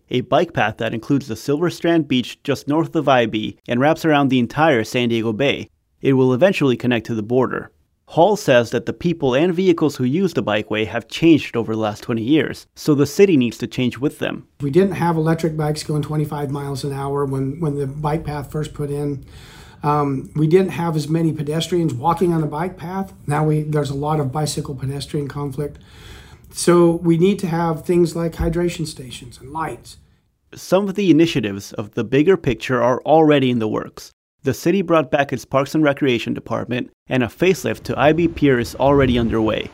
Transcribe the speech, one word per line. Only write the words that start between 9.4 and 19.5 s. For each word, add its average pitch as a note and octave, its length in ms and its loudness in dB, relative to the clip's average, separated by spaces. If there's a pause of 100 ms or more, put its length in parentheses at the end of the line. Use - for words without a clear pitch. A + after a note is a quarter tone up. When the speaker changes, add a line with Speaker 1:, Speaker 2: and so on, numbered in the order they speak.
Speaker 1:
vehicles E3+ 440 2
who B2+ 80 -2
use E3 280 0
the B2 100 0
bikeway G#2+ 440 -2
have A2 220 -6
changed - 460 4
over A2+ 200 -2
the A2 60 -2
last G#2+ 220 -4
twenty A2+ 200 -2
years, C#3 520 0
so - 200 0
the C#3 100 4
city F#3+ 320 4
needs A#2+ 220 0
to A#2+ 80 -6
change A#2+ 320 -4
with D3 200 -4
them. - 300 -8 (140)
Speaker 2:
We C#3+ 80 -4
didn't F3+ 220 4
have E3 260 -2
electric D#3+ 400 -2
bikes D3+ 240 -4
going D3+ 180 -4
twenty-five D3 500 -4
miles C#3 340 -6
an C#3 100 -6
hour C#3 320 -2
when, C3+ 340 -4
when D3 140 -2
the C#3+ 120 -4
bike D3+ 380 -4
path D3 260 -8
first D3+ 220 -6
put D3 180 -6
in. C#3+ 360 -6 (560)